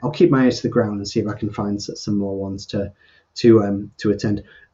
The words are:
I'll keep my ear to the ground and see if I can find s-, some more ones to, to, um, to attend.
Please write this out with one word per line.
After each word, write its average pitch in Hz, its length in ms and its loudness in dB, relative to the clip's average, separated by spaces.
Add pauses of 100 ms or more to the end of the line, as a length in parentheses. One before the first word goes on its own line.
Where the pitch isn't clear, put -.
I'll 151 80 -2
keep 160 180 4
my 131 160 4
ear 123 60 4
to - 120 -6
the 120 60 0
ground 107 280 0
and 101 100 -8
see - 120 -4
if 104 80 -2
I 104 100 -6
can 104 140 -6
find 101 260 -4
s-, - 180 -10
some 104 220 -4
more 98 180 -4
ones 98 320 -8
to, 98 240 -6 (440)
to, 113 280 8
um, 101 340 -4
to 107 140 -2
attend. 101 320 -2 (300)